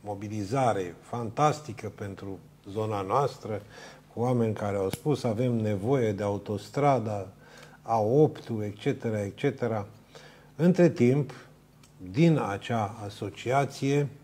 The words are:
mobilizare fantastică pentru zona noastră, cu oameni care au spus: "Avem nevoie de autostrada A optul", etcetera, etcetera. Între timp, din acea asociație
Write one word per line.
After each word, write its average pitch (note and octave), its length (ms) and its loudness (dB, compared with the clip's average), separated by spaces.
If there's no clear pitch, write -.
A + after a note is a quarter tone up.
mobilizare G#2 960 -2
fantastică A#2+ 920 -2
pentru G2 440 -10
zona G#2+ 320 -2
noastră, G#2+ 600 -2
cu G#2+ 60 -8
oameni A#2 340 2
care G2+ 240 -2
au F#2+ 120 0
spus: - 340 -2
"Avem A#2+ 300 0
nevoie A2 580 0
de G2 120 -4
autostrada G#2 1040 0
A A2+ 180 0
optul", A#2+ 640 2
etcetera, G#2+ 600 -2
etcetera. G#2+ 600 -2
Între F3 340 6
timp, B2+ 420 4
din D3+ 280 6
acea G#2 560 -2
asociație C#3 1000 0